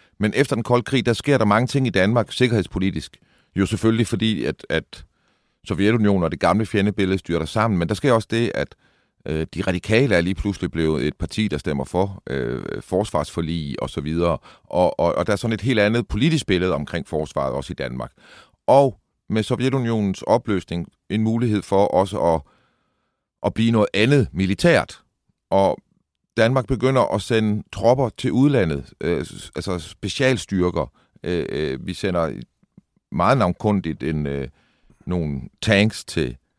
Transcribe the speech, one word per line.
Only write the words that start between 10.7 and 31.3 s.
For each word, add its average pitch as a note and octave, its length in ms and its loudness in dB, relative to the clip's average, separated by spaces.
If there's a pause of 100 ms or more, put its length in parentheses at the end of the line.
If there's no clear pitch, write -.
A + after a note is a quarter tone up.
blevet D#2 360 0
et - 80 -4
parti, G#2+ 320 -4
der D2 100 -4
stemmer D2 260 -4
for, F#2+ 440 -2
øh, A#1 540 -6
forsvarsforlig E2 1000 -4
og - 80 -6
så D#2+ 120 -8
videre. E2 360 0 (260)
Og, - 360 0
og, E2+ 160 2
og F#2 120 -2
der G#2+ 60 0
er G2+ 40 0
sådan A2+ 160 -4
et G2+ 80 -6
helt A2+ 180 0
andet G#2+ 280 2
politisk D3 400 0
billede F2+ 260 2
omkring D2 340 -6
forsvaret C#2+ 460 -4
også C#2 200 -6
i - 20 -8
Danmark. B1 360 -8 (560)
Og C3+ 320 4 (300)
med G#2+ 140 0
Sovjetunionens A#2 800 -2
opløsning F#2 640 0 (220)
en G#2+ 140 0
mulighed A2+ 380 0
for G2 240 4
også G2 340 0
at, D#2+ 220 2 (1040)
at G2+ 80 0
blive A2+ 180 2
noget G#2+ 220 4
andet B2+ 400 4
militært. G2 680 2 (480)
Og F#2+ 280 2 (600)
Danmark A#2+ 300 2
begynder B2+ 480 2
at G2+ 60 -2
sende G#2+ 500 0
tropper B2+ 460 2
til - 140 -2
udlandet, G#2 680 2
øh, D#2 240 -2
s-, - 300 -18
altså F2+ 240 -4
specialstyrker. F2+ 1120 -2 (320)
Øh, F2 260 -2